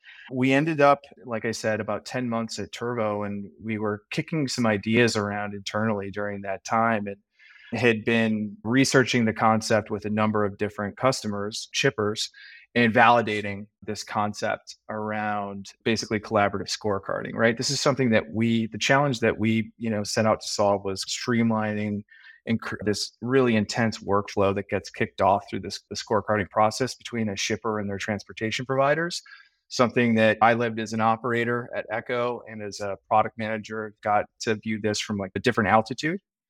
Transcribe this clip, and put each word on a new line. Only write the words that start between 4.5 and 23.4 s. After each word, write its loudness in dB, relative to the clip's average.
ideas 2
around -4
internally -4
during -8
that -8
time, 0
and -10
had 2
been 0
researching 4
the 2
concept 2
with -6
a -4
number 0
of -4
different -6
customers, -2
shippers, 0
and 4
validating 4
this -8
concept -4
around -6
basically 0
collaborative 0
scorecarding, -4
right? 4
This -2
is -2
something 2
that 4
we, 2
the -10
challenge 2
that 2
we, 0
you -4
know, -2
set 0
out 2
to -10
solve 2
was -4
streamlining 0
and -2
cr-, -10
this -2
really 4